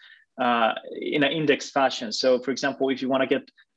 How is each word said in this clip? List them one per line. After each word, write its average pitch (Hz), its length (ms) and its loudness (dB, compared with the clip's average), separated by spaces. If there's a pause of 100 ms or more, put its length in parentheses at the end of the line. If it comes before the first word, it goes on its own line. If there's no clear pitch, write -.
(400)
uh, 120 340 2 (260)
in 147 240 0
an - 80 0
index 147 380 0
fashion. 127 420 0
So, 127 320 2
for 139 80 -4
example, 135 380 -2
if 131 120 -4
you 131 60 -4
wanna 131 180 2
get 131 240 -2 (260)